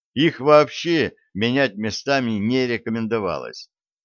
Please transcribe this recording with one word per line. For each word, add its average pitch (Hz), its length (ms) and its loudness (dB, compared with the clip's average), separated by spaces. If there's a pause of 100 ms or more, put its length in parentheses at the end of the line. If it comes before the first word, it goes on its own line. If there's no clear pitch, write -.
(140)
Их 147 260 2
вообще 147 760 2 (200)
менять 120 420 0
местами 113 560 -2
не 120 360 0
рекомендовалось, 107 1040 -4 (360)